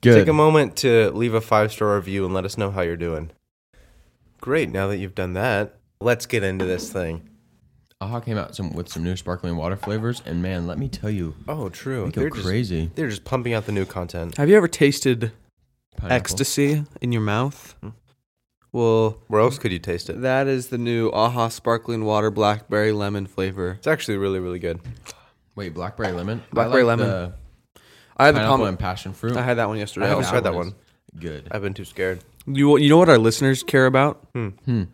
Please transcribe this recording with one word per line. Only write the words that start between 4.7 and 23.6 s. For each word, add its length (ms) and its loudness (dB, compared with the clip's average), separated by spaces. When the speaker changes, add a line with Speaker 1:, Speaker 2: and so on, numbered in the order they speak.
Speaker 2:
now 180 -2
that 100 -4
you've 180 -10
done 180 -4
that, 400 -2
let's 260 0
get 180 -2
into 200 -2
this 280 -4
thing. 360 -6
Speaker 1:
Aha 200 -8
came 180 -6
out 180 -8
some, 160 -6
with 160 -8
some 160 -8
new 120 -2
sparkling 400 -6
water 200 -4
flavors, 500 -6
and 160 -4
man, 260 -4
let 100 -6
me 100 -4
tell 220 -8
you, 240 -4
Speaker 2:
Oh, 200 -6
true. 380 -8
Speaker 1:
they 60 -4
go 100 -2
Speaker 2:
They're 80 -2
just, 160 -8
Speaker 1:
crazy. 480 -2
Speaker 2:
they're 160 -4
just 140 -10
pumping 280 -4
out 140 -4
the 60 -6
new 120 -2
content. 520 -8
Speaker 3:
Have 120 2
you 80 8
ever 120 6
tasted 640 2
Speaker 1:
Pineapple. 200 -2
Speaker 3:
ecstasy 680 0
in 120 -4
your 100 0
mouth? 600 -4
Speaker 2:
Hmm. 80 -14
Speaker 3:
Well, 460 2
Speaker 2:
Where 140 4
else 160 2
could 120 -4
you 80 -4
taste 300 -6
it? 140 -8
Speaker 3:
that 260 0
is 200 -4
the 100 -6
new 320 0
Aha 400 0
Sparkling 560 -4
Water 240 2
Blackberry 600 0
Lemon 360 -2
flavor. 460 -4